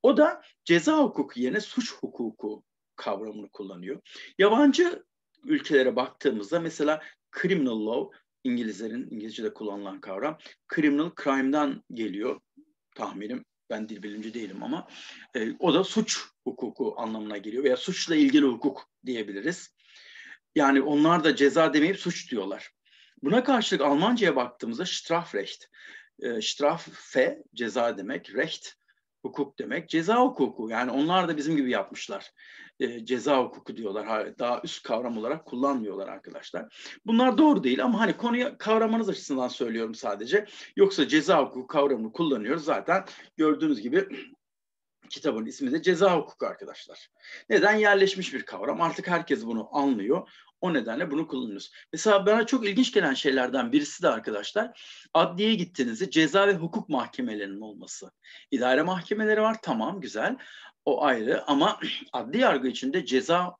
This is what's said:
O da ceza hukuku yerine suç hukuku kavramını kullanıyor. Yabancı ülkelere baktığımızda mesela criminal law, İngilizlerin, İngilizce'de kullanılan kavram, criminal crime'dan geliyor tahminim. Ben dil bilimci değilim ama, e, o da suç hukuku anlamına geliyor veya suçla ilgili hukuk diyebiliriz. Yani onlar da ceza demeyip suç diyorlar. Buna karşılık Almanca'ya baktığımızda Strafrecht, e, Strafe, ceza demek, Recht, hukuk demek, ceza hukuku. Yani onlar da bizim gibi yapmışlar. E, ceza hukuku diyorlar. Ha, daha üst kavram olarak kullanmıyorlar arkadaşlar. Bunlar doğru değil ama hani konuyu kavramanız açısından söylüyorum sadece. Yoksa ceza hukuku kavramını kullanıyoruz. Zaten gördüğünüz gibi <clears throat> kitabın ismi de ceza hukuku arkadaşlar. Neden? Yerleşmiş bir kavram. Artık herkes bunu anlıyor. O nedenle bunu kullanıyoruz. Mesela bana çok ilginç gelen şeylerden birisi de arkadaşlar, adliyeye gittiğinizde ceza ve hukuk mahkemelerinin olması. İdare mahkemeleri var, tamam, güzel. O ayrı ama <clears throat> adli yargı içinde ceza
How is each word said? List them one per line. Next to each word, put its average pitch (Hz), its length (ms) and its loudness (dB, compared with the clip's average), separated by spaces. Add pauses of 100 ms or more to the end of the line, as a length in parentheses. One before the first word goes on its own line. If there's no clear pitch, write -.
O 240 160 6
da 320 240 4 (240)
ceza 170 320 4
hukuku 156 420 0
yerine 123 220 0
suç - 320 -6
hukuku 110 680 -8 (320)
kavramını 107 540 -8
kullanıyor. 95 520 -12 (360)
Yabancı 277 680 6 (420)
ülkelere 131 500 4
baktığımızda 127 640 -2
mesela 156 420 -2 (400)
criminal 127 460 0
law, 117 300 -6 (260)
İngilizlerin, 117 680 -6
İngilizce'de 110 420 -8
kullanılan 101 480 -8
kavram, 110 360 -6 (380)
criminal 151 360 2 (120)
crime'dan 135 600 0 (100)
geliyor 107 460 -6 (560)
tahminim. 104 500 -10 (240)
Ben 110 200 -8
dil 104 140 -12
bilimci 107 300 -10
değilim 101 300 -10
ama, 147 240 -6 (480)
e, 113 240 -4
o 175 140 4
da 185 100 4
suç - 360 -2 (240)
hukuku 120 540 -6
anlamına 110 400 -6
geliyor 110 260 -6
veya 135 140 4
suçla 175 380 -2
ilgili 143 300 6
hukuk 131 440 0 (160)
diyebiliriz. 110 680 -6 (800)
Yani 139 260 6
onlar 151 420 4
da 151 120 4
ceza 139 380 4
demeyip 160 260 2
suç - 320 -6
diyorlar. 98 400 -6 (520)
Buna 208 200 4
karşılık 220 380 0
Almanca'ya 170 540 4
baktığımızda 123 500 -4
Strafrecht, - 800 -6 (540)
e, 117 220 -4
Strafe, - 1000 -2 (100)
ceza 117 440 -2
demek, 98 380 -10
Recht, - 380 -6 (500)
hukuk - 360 -6
demek, 143 300 -8
ceza 185 320 2
hukuku. 120 480 0
Yani 117 220 -2
onlar 165 360 2
da 160 100 -2
bizim 151 200 -2
gibi 127 140 0
yapmışlar. - 600 -6 (480)
E, 117 260 -4
ceza 127 380 2
hukuku - 340 -10
diyorlar. 104 280 -6
Ha, 107 200 -4 (140)
daha 123 240 -2
üst - 200 -12
kavram 117 340 -4
olarak 131 280 -6
kullanmıyorlar 117 640 -4
arkadaşlar. - 680 -14 (300)
Bunlar 226 320 4
doğru 311 260 6
değil 127 200 2
ama 233 160 2
hani 208 180 2
konuyu 233 400 -2
kavramanız 220 520 2
açısından 131 380 -4
söylüyorum 113 480 -4
sadece. 123 500 -2 (300)
Yoksa 190 320 4
ceza 151 340 4
hukuku 127 260 -4
kavramını 135 440 0
kullanıyoruz. 143 520 -2
Zaten 160 420 0 (320)
gördüğünüz 151 440 2
gibi 139 260 0 (520)
<clears throat> - 500 -20
kitabın 113 360 -4
ismi 127 260 -6
de 160 100 -2
ceza 180 360 4
hukuku - 280 -6
arkadaşlar. - 640 -14 (400)
Neden? 208 260 6
Yerleşmiş 196 580 4
bir 127 100 -6
kavram. 131 380 -6
Artık 165 260 -2
herkes 160 380 -2
bunu 113 320 -6
anlıyor. 139 520 0 (340)
O 180 100 0
nedenle 131 380 -2
bunu 156 160 -2
kullanıyoruz. 117 440 -8 (220)
Mesela 196 320 4
bana 220 200 4
çok 226 220 0
ilginç 226 260 2
gelen 165 200 2
şeylerden 127 580 0
birisi 147 320 0
de 160 60 6
arkadaşlar, 113 720 -4 (320)
adliyeye 175 420 2
gittiğinizde 135 540 -4
ceza 160 380 4
ve 202 60 4
hukuk 170 360 -4
mahkemelerinin 110 720 -6
olması. - 500 -16 (400)
İdare 131 300 2
mahkemeleri 214 600 0
var, 220 200 2
tamam, 147 400 -4
güzel. 139 360 -4 (480)
O 143 180 0
ayrı 123 440 2
ama 147 320 2 (160)
<clears throat> - 180 -14
adli 127 240 -4
yargı 165 300 2
içinde 139 380 -2
ceza 170 540 0